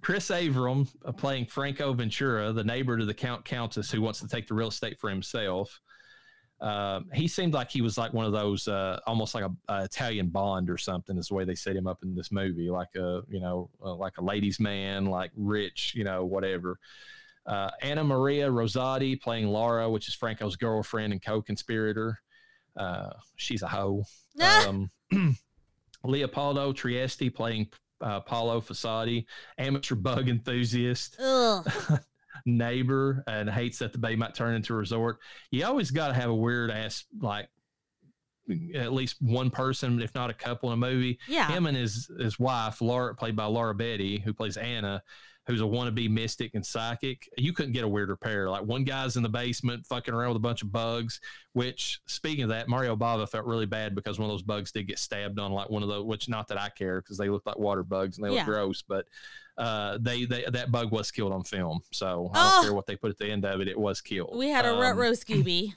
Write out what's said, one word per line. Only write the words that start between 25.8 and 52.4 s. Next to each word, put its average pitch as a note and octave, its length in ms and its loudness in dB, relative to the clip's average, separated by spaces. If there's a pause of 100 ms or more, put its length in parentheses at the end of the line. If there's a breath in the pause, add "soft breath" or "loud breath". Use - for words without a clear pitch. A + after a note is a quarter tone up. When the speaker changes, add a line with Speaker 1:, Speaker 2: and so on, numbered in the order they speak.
Speaker 1:
Leopoldo C#3 680 2
Trieste B2+ 640 0
playing, A2+ 340 0 (320)
uh, G#2 200 -2
Paolo A#2 400 0
Fossati, A2+ 640 -2 (320 loud breath)
amateur C#3 360 0
bug B2+ 340 2
enthusiast. B2 920 0
Speaker 2:
Ugh. A#3+ 460 4 (100)
Speaker 1:
<laughs> D#3+ 240 2 (460 loud breath)
Neighbor, B2+ 800 2
and G#2+ 220 -2
hates A#2+ 300 -2
that A2+ 140 -2
the - 60 -4
bay A2+ 180 0
might A2+ 180 0
turn A#2 200 0
into A2+ 180 -2
a A2+ 40 0
resort. A2+ 420 0 (320 loud breath)
You C3 160 2
always A3+ 240 2
gotta C#3+ 240 2
have B2 160 2
a A2+ 40 4
weird A#2 360 2
ass, A2 340 -4 (160)
like, G#2 280 -2 (1300)
at B2 180 -2
least C3 280 -2
one B2+ 300 2
person, B2+ 520 0
if A2 120 -6
not B2 160 -2
a A2+ 40 -4
couple B2 360 -4
in A#2 40 0
a - 20 0
movie. B2 420 2 (100)
Speaker 2:
Yeah. C4+ 200 4
Speaker 1:
Him E3+ 180 4
and C#3+ 100 2
his, A#2 420 -2
his A2+ 220 -2
wife, A#2+ 400 2
Laura, A#2+ 340 2
played A2+ 220 -4
by A2 80 0
Laura A2 300 0
Betty, G#2 440 -2
who G#2 140 -2
plays G2+ 240 -4
Anna, G#2+ 460 -4 (440 soft breath)
who's A#2+ 140 0
a A2 40 2
wannabe A#2 460 0
mystic A2+ 440 0
and G2+ 100 -2
psychic. A#2+ 720 -4
You C#3 160 2
couldn't C#3+ 200 -2
get A#2 120 0
a G#2+ 40 2
weirder G2+ 280 0
pair. G2+ 340 -2
Like, F#2+ 140 -2
one B2 200 0
guy's C3+ 320 -2
in A#2+ 60 2
the A2+ 60 2
basement A#2+ 580 -2
fucking B2 280 -4
around A#2+ 160 0
with B2 60 2
a A2+ 40 0
bunch A#2 220 0
of G#2 100 -6
bugs, A#2 480 -2 (320 loud breath)
which, - 540 -2
speaking D3+ 380 -2